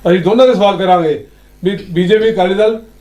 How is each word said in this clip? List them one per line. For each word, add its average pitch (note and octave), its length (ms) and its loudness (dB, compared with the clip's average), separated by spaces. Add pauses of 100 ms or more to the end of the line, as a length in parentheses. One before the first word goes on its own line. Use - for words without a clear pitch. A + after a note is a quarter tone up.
ਅਸੀਂ F#3 100 2
ਦੋਨਾਂ A3+ 280 2
ਦੇ B3 60 2
ਸਵਾਲ G3 240 0
ਕਰਾਂਗੇ F3 500 0 (360)
ਵੀ F#3 140 -2 (140)
ਬੀਜੇਪੀ, G#3+ 400 0
ਅਕਾਲੀ F#3 220 0
ਦਲ, G#3+ 280 0 (200)